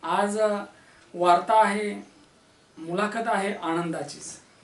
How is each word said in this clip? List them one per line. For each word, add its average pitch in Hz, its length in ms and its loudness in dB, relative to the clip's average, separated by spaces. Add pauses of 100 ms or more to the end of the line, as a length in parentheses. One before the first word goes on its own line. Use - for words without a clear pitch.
आज 202 360 0 (760)
वार्ता 180 480 6
आहे, 208 320 0 (840)
मुलाखत 208 480 -4
आहे 196 280 -2
आनंदाचीच. - 880 -6 (220)